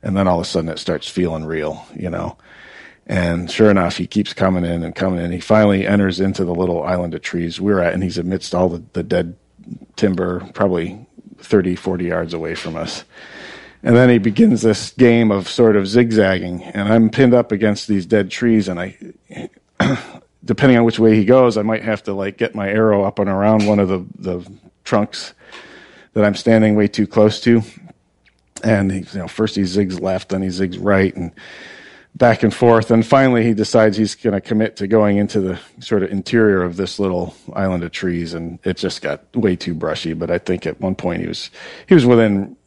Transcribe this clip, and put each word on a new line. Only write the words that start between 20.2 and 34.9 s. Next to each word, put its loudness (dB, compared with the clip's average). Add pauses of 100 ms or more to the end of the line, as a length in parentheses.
depending 2
on 4
which 0
way 6
he 2
goes, 4
I -2
might -4
have -4
to, -6
like, -6
get -4
my -4
arrow 2
up -4
and 0
around 2
one 2
of 2
the, -2 (140)
the -8 (320)
trunks -4 (800)
that 2
I'm 2
standing 2
way 2
too -2
close 2
to. 4 (1040)
And 0
he, -6
you -12
know, -10
first -4
he -2
zigs -2
left, -6
then -4
he -4
zigs -4
right, 0
and -8 (840)
back 4
and 2
forth. 4
And 4
finally, 4
he 2
decides 2
he's -2
gonna -2
commit -2
to -6
going 4